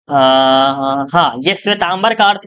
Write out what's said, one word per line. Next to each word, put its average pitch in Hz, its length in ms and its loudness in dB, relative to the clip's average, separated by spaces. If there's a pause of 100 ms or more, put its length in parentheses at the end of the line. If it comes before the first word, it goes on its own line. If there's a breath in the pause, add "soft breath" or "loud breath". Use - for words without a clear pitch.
अ, 147 80 -4 (960)
हाँ, 156 220 0 (120)
ये 151 80 -2
श्वेतांबर 202 600 -2
का 208 100 2
अर्थ 202 220 2